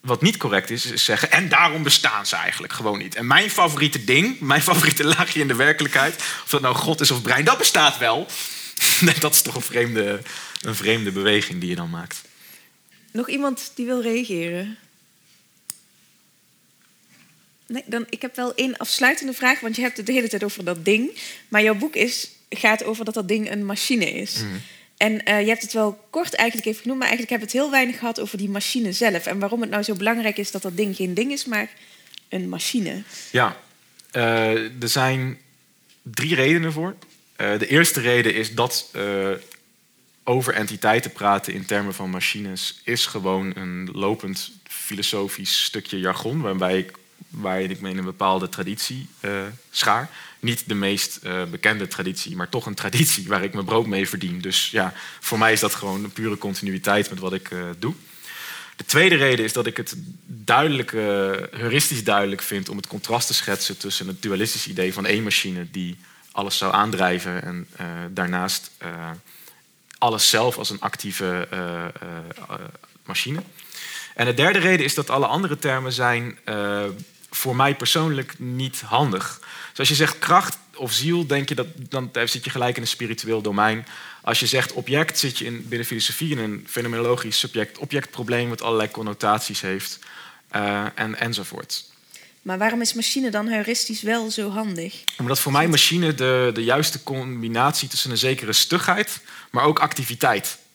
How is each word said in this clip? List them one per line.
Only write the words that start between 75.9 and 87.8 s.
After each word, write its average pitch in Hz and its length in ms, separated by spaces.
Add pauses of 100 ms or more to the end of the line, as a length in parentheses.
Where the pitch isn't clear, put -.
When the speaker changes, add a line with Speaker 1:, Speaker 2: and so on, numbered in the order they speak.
Speaker 1:
zijn, 120 520
eh, 101 400 (460)
voor 127 260
mij 139 180
persoonlijk 143 640
niet 127 420
handig. 110 600 (280)
Dus - 100
als 139 100
je 156 60
zegt 147 240
kracht 180 400 (160)
of 127 180
ziel, 160 340
denk 139 220
je 147 60
dat, 120 120 (100)
dan 131 340 (140)
zit 120 200
je 131 60
gelijk 123 260
in 123 60
een 113 60
spiritueel 110 540
domein. 107 440 (360)
Als 113 180
je 123 60
zegt 127 260
object, 143 460
zit 131 200
je - 60
in, 117 240
binnen 117 180
filosofie 135 440
in 139 80
een 107 320
fenomenologisch 117 680
subject-objectprobleem 120 1080